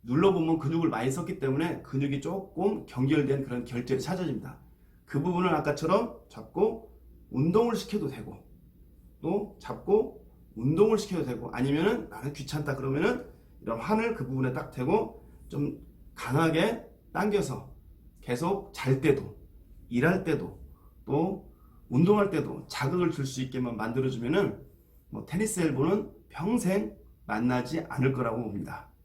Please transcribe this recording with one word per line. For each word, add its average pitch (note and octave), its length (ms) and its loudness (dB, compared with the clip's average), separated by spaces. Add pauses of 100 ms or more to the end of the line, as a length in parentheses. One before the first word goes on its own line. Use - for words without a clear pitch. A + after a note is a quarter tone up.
눌러보면 D#3+ 560 4
근육을 E3 300 2
많이 A#2+ 220 0
썼기 - 280 -4
때문에 C#3 440 0
근육이 C#3 380 -2
조금 F#3+ 680 -2
경결된 C3+ 580 2
그런 B2 200 -4
결절이 B2+ 360 -2
찾아집니다. D3+ 580 -4 (460)
그 C#3 180 -2
부분을 F3+ 320 2
아까처럼 D#3+ 640 0 (100)
잡고 - 720 -2 (320)
운동을 G3 460 2
시켜도 F3 320 -4
되고, A2+ 280 -10 (840)
또 G3 400 -2
잡고 - 640 0 (300)
운동을 F3+ 420 4
시켜도 E3 260 -4
되고, A#2 260 -6
아니면은 D3+ 580 0
"나는 C#3 240 -8
귀찮다." C#3 440 -6
그러면은 D3 500 0 (360)
이런 - 160 -4
환을 A3 360 0
그 C3 120 -6
부분에 C3 260 -2
딱 - 180 -8
대고 D3 540 0 (240)
좀 - 300 -4 (360)
강하게 E3 720 2 (280)
당겨서 F3 600 -2 (480)
계속 E3 520 -2
잘 C3 280 0
때도, - 360 2 (520)
일할 E3 360 2
때도, - 340 -4 (480)
또 F3 440 -2 (380)
운동할 G3 420 6
때도 - 380 -4
자극을 E3 420 0
줄 C#3 160 -4
수 C3 160 -6
있게만 B2+ 340 -4
만들어주면은 B2+ 880 0 (460)
뭐 - 160 -10
테니스 G3+ 340 -2
엘보는 D#3 500 2 (180)
평생 G#3 680 0 (300)
만나지 B2 640 0
않을 C3 240 2
거라고 A#2+ 300 -2
봅니다. G2 460 -8 (160)